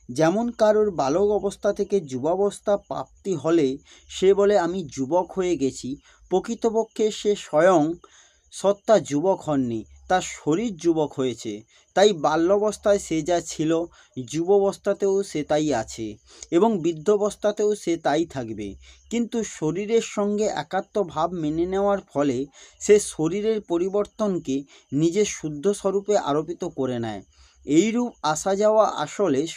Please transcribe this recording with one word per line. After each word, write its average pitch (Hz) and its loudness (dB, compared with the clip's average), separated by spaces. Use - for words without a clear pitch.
যেমন 170 0
কারোর 214 4
বালক 160 2
অবস্থা 202 -2
থেকে 202 0
যুবাবস্থা 180 -2
প্রাপ্তি - -8
হলে 147 2
সে 190 4
বলে, 202 4
"আমি 175 -2
যুবক 139 -2
হয়ে 180 -2
গেছি", 131 -4
প্রকৃতপক্ষে 220 0
সে 208 -2
স্বয়ং 165 4
সত্তা 202 2
যুবক 151 0
হননি, 123 -2
তার 185 2
শরীর 196 -2
যুবক 160 2
হয়েছে, 120 -4
তাই 208 6
বাল্যাবস্থায় 202 2
সে 160 -2
যা 175 2
ছিল, 156 -2
যুবাবস্থাতেও 196 2
সে 151 -4
তাই 151 2
আছে 113 -10
এবং 214 6
বৃদ্ধাবস্থাতেও 208 -2
সে 170 -2
তাই 156 0
থাকবে। 110 -8
কিন্তু 233 -4
শরীরের 202 0
সঙ্গে 208 -2
একাত্ম - -6
ভাব 160 -2
মেনে 156 -2
নেওয়ার 196 0
ফলে 139 0
সে 208 6
শরীরের 202 -2
পরিবর্তনকে 185 -2
নিজের 175 2
শুদ্ধ 147 -8
স্বরূপে 196 -2
আরোপিত 160 -2
করে 127 -2
নেয়। 104 -8
এইরূপ 220 2
আসা 190 -2
যাওয়া 214 6
আসলে 147 0